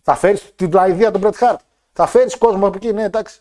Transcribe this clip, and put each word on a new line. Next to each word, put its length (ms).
Θα 140
φέρεις 400
την 220
αηδία 340
του 80
Μπρετ 160
Χάρτ. 240
Θα 140
φέρεις 320
κόσμο 300
από 100
εκεί, 160
ναι, 100
εντάξει. 380